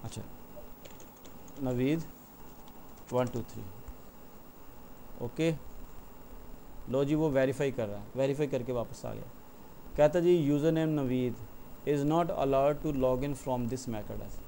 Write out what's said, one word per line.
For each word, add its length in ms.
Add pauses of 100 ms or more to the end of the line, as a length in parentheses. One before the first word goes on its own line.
अच्छा, 180 (1400)
नवीद 420 (1080)
वन 160
टू 160
थ्री, 200 (1600)
ओके। 300 (1400)
लो 160
जी, 100
वो 140
verify 420
कर 160
रहा 120
है, 60 (100)
Verify 320
करके 240
वापस 340
आ 80
गया। 160 (680)
कहता 220
जी, 180
"यूज़र 340
नेम 200
नवीद 440 (520)
is 180
not 220 (100)
allowed 460
to 140
log 260
in 140
from 300
this 200
mac 200
address।" 280 (120)